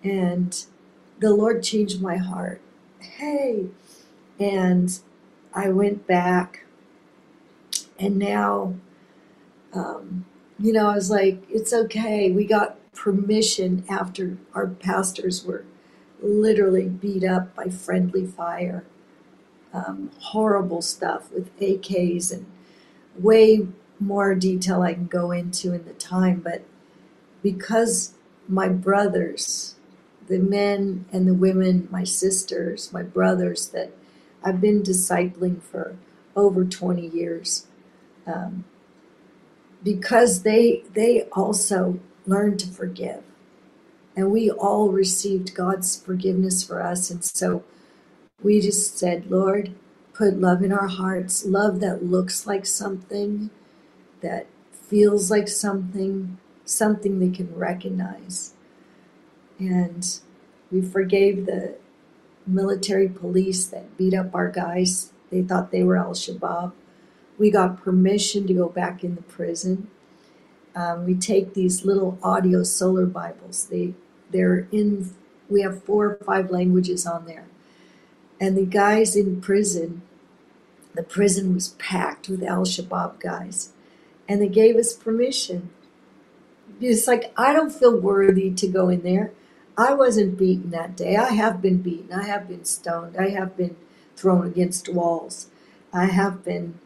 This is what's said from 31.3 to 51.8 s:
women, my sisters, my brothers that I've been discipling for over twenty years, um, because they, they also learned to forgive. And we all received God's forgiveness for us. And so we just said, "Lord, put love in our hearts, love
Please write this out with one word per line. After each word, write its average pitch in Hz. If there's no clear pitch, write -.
women, 185
my 180
sisters, -
my 180
brothers 92
that -
I've 185
been 208
discipling 180
for -
over 190
twenty 180
years, 170
um, 180
because 202
they, 233
they 226
also 190
learned 196
to -
forgive. -
And 190
we 220
all 208
received 185
God's 185
forgiveness 185
for 175
us. 180
And 175
so 185
we 208
just -
said, 180
"Lord, 190
put 196
love 180
in 196
our 196
hearts, 185
love 196